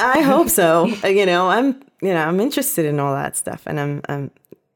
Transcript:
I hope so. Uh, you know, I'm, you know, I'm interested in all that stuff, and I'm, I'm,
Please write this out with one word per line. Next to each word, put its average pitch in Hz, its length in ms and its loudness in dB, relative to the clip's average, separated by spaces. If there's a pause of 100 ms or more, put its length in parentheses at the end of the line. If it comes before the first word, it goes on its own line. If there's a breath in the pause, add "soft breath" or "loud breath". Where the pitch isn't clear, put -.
I 254 220 2
hope 277 260 4
so. 170 420 2 (140)
Uh, 190 40 0
you 196 180 4
know, 180 220 2
I'm, 247 320 0 (220)
you 190 100 0
know, 160 140 0
I'm 180 140 0
interested 262 460 -2
in 147 120 0
all 143 160 -2
that 143 220 -6
stuff, - 300 -8
and 151 120 -6
I'm, 143 300 -6
I'm, 143 220 -6 (460)